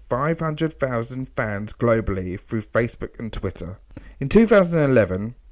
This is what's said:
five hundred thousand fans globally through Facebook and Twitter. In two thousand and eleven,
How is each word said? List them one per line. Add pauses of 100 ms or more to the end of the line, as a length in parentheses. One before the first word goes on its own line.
five
hundred
thousand
fans
globally
through
Facebook
and
Twitter. (400)
In
two
thousand
and
eleven, (180)